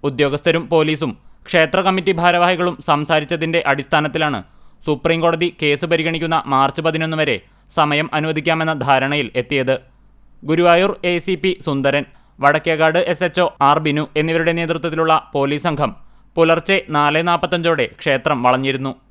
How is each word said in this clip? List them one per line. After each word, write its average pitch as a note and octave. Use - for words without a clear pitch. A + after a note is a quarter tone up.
ഉദ്യോഗസ്ഥരും D3
പോലീസും D#3
ക്ഷേത്ര D#3+
കമ്മിറ്റി F#3
ഭാരവാഹികളും F3
സംസാരിച്ചതിന്റെ D#3
അടിസ്ഥാനത്തിലാണ് D3
സുപ്രീം E3
കോടതി E3
കേസ് D3
പരിഗണിക്കുന്ന D#3+
മാർച്ച് C3+
പതിനൊന്ന് D#3+
വരെ C#3+
സമയം D3+
അനുവദിക്കാമെന്ന D#3+
ധാരണയിൽ C3+
എത്തിയത്. C3
ഗുരുവായൂർ F3
എ F3
സി F#3
പി F#3
സുന്ദരൻ, C#3
വടക്കേകാട് D#3+
എസ് E3+
എച്ച് F3+
ഒ E3+
ആർ C#3+
ബിനു D3+
എന്നിവരുടെ E3
നേതൃത്വത്തിലുള്ള D#3+
പോലീസ് C#3+
സംഘം D3
പുലർച്ചെ E3
നാല് D3
നാപ്പത്തഞ്ചോടെ E3+
ക്ഷേത്രം C#3
വളഞ്ഞിരുന്നു. C3